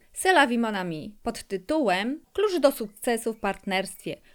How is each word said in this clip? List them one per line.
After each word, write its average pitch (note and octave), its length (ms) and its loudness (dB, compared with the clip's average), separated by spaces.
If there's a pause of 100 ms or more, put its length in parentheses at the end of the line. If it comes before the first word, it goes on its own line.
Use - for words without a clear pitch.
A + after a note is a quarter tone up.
(160)
C'est - 160 0
la D4 160 6
vie, A#3+ 120 0
mon A3 160 -2
ami F3+ 480 -6
pod A#3 200 -6
tytułem G#3+ 760 0 (120)
Klucz G4 260 2
do C#4+ 120 6
sukcesu A#3 640 -4
w A3 60 -16
partnerstwie. F#3+ 840 -4 (140)